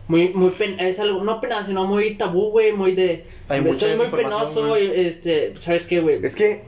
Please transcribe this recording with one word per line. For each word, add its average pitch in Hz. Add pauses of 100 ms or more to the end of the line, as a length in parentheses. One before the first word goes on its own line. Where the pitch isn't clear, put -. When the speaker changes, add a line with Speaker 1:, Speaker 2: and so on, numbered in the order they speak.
Speaker 1:
muy, 170
muy 180
pen-, 202
es 185
algo, 202
no 220
penado, 226
sino 190
muy 208
tabú, 196
güey, 214
muy 190
de, 175 (240)
Speaker 2:
Hay 143
Speaker 1:
de, 165
Speaker 2:
mucha -
Speaker 1:
"Soy 214
muy -
Speaker 2:
desinformación, 208
Speaker 1:
penoso", 220
Speaker 2:
güey. 196
Speaker 1:
este, 165
¿sabes 170
qué, 175
güey? 151
Speaker 3:
Es 135
que 208